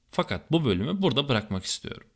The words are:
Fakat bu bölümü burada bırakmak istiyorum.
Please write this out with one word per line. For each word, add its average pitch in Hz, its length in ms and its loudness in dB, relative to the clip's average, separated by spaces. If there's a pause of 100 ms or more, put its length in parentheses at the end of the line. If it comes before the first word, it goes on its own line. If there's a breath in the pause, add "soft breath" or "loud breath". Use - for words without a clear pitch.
(120)
Fakat - 400 -4
bu 160 140 4
bölümü 123 360 2
burada 143 280 2
bırakmak 104 360 0
istiyorum. - 500 -6